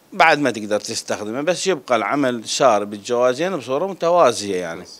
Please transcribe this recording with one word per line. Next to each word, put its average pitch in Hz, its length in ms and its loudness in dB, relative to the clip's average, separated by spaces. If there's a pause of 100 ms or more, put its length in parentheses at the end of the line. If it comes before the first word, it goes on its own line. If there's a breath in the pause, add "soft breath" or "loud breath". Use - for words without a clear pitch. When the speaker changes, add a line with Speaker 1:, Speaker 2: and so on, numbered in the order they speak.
(140)
Speaker 1:
بعد 165 260 4
ما 139 120 0
تقدر 104 280 -2
تستخدمه، 110 600 -6
بس 170 260 -2
يبقى 143 280 0
العمل 117 540 0
سار 110 340 4
بالجوازين 123 760 -2
بصورة 135 300 -4
متوازية 151 680 2
يعني. 87 260 -6
Speaker 2:
بس. - 180 -20